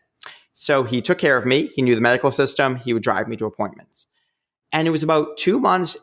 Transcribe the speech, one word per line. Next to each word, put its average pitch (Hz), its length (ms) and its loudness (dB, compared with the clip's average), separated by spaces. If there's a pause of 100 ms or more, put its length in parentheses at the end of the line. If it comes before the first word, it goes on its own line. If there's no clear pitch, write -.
(520)
So 139 300 0
he 120 180 -2
took 180 160 0
care 139 220 2
of 117 80 -2
me. 135 220 2
He - 120 -6
knew 123 140 4
the 110 80 2
medical 123 280 2
system. 135 460 0
He 123 160 -6
would 113 100 -2
drive 107 240 -2
me 113 120 -10
to 110 80 -4
appointments. - 600 -10 (680)
And 160 140 0
it - 20 2
was 156 120 -2
about 156 340 0
two 220 240 0
months 185 420 0